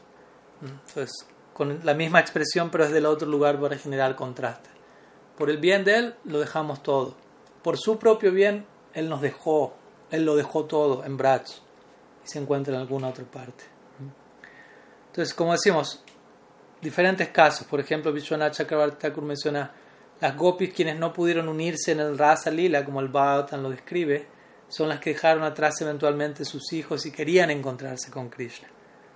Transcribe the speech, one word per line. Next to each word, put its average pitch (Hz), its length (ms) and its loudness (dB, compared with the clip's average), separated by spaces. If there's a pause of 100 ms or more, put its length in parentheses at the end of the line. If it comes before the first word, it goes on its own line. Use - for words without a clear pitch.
(600)
Entonces, 139 480 -10 (420)
con 143 320 -4
la 151 120 2
misma 160 240 2
expresión, 160 500 -2
pero 160 140 2
es 147 80 2
del 151 160 4
otro 156 200 0
lugar 147 320 2
para 143 160 -2
generar 135 400 -2
contraste. 127 540 -8 (680)
Por 147 140 -2
el 151 80 0
bien 185 260 2
de 202 140 4
él, 233 180 -2 (100)
lo 151 140 -2
dejamos 147 440 -6
todo. 139 320 0 (480)
Por 165 160 0
su 220 180 0
propio 220 340 6
bien, 202 360 2 (260)
él 160 160 -4
nos 147 100 -4
dejó, 143 540 0 (380)
él 160 140 0
lo 151 100 4
dejó 147 300 0
todo 147 400 2
en 139 120 -6
Braj 131 240 4 (840)
y - 40 -18
se - 100 -10
encuentra 139 380 -2
en 127 60 -4
alguna 131 260 -6
otra 127 160 -10
parte. 123 400 -18 (1400)
Entonces, 165 260 -4
como 170 200 2
decimos, 170 500 2 (800)
diferentes 180 460 2
casos. 151 360 6
Por 147 140 -4
ejemplo, 151 340 -2
Vishwanath 151 400 -2
Chakravarti 147 460 0
Thakur 147 240 -6
menciona 147 480 -4 (500)
las 143 160 -2
gopis 175 340 2
quienes 160 280 -2
no 165 120 -2
pudieron 170 380 0
unirse 160 440 -2
en 151 60 -2
el 151 160 0
Rasa 151 360 4
Lila, 156 340 2
como 139 140 -6
el 135 80 -4
Bhagavatam 139 560 0
lo 131 80 -4
describe, 147 560 -4 (420)
son 156 180 -4
las 143 120 -4
que 160 120 -4
dejaron 160 320 4
atrás 151 380 0
eventualmente 147 640 -2
sus - 280 -10
hijos 156 320 -6
y 151 60 -10
querían 160 380 2
encontrarse 131 600 -8
con 123 180 -10
Krishna. - 380 -12 (480)